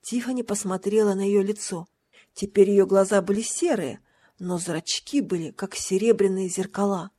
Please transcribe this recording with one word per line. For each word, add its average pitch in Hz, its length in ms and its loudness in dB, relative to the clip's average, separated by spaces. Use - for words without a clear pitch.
Тиффани 240 400 -4
посмотрела 202 720 0
на 190 80 -2
ее 202 200 2
лицо. 196 440 -6
Теперь 196 360 4
ее 202 140 6
глаза 196 380 4
были 202 200 -2
серые, 214 580 -2
но 180 180 -4
зрачки 170 640 -4
были, 165 320 -4
как - 240 -10
серебряные 190 720 2
зеркала. 190 720 -4